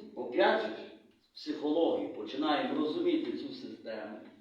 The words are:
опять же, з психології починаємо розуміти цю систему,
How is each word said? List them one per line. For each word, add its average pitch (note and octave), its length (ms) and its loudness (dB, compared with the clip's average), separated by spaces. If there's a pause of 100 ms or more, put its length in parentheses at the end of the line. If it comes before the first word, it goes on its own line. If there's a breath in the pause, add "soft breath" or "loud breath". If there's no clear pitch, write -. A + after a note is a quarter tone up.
(160)
опять - 460 4
же, - 140 -2 (460)
з - 60 -20
психології D3+ 800 2
починаємо C#3+ 760 0
розуміти D#3 560 2
цю C#3 160 -8
систему, A2 640 -10 (220)